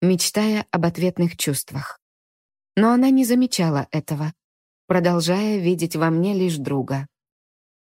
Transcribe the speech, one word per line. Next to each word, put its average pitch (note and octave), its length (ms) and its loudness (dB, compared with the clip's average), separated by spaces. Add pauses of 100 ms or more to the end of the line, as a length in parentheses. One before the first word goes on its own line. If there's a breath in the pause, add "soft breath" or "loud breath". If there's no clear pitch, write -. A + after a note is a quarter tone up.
мечтая G#3 680 0
об E3+ 140 0
ответных F3 520 -2
чувствах. - 640 -6 (760)
Но A3 160 4
она B3+ 180 4
не C4 140 4
замечала A3 680 0
этого, D#3 420 -4 (540)
продолжая F3+ 720 0
видеть E3+ 380 -2
во E3 140 0
мне E3+ 240 0
лишь F#3 240 0
друга. C#3 500 -4 (880)